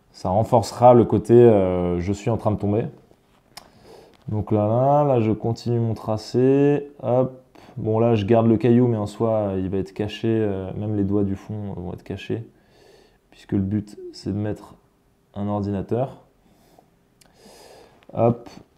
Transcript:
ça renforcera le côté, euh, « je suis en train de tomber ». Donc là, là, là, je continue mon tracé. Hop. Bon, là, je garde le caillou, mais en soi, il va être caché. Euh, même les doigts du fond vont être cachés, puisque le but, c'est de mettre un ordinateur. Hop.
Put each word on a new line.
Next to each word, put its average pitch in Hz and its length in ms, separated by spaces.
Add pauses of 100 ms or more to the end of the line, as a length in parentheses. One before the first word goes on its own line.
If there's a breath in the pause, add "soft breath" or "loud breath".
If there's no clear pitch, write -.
(140 soft breath)
ça - 160
renforcera 113 640
le 117 100
côté, 110 300
euh, « 92 680
je 92 140
suis - 160
en 110 80
train 107 140
de 101 60
tomber ». 104 300 (1400 loud breath)
Donc 107 240
là, 104 160
là, 135 360
là, 131 180
je 110 100
continue 117 480
mon 113 160
tracé. 139 960 (100)
Hop. 127 400 (360 loud breath)
Bon, 110 200
là, 117 160
je 104 140
garde 113 180
le 113 120
caillou, 120 300
mais 117 100
en 104 100
soi, 107 500
il 95 140
va 98 60
être 92 140
caché. 104 360
Euh, 101 460
même 107 220
les 101 80
doigts 101 200
du 98 120
fond 104 380
vont 90 200
être - 100
cachés, 104 440 (840 soft breath)
puisque - 220
le 101 80
but, 101 360 (160)
c'est - 180
de 98 60
mettre 104 380 (580)
un 101 140
ordinateur. 104 800 (1900 loud breath)
Hop. 117 340 (300)